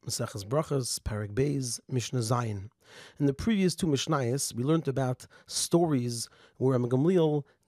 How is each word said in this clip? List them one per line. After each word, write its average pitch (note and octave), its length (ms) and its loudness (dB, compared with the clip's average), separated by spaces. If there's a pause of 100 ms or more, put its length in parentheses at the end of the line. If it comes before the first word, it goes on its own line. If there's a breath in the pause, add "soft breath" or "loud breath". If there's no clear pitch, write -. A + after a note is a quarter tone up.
Maseches G#2+ 380 -6
Brachos, C3+ 560 -2
Perek G#2 320 -6
Beis, C3 560 -2
Mishnah B2+ 320 -2
Zayin. A2 500 -2 (480 loud breath)
In D3 80 2
the C#3 80 2
previous F#3+ 400 2
two F3 140 -2
Mishnayos, C#3 680 0
we A#2 80 -4
learned D#3 240 2
about C3 400 -2 (220 soft breath)
stories B2+ 800 0 (300 soft breath)
where B2+ 200 2
Rabbi A#2+ 120 0
Gamliel D3+ 520 4 (240 soft breath)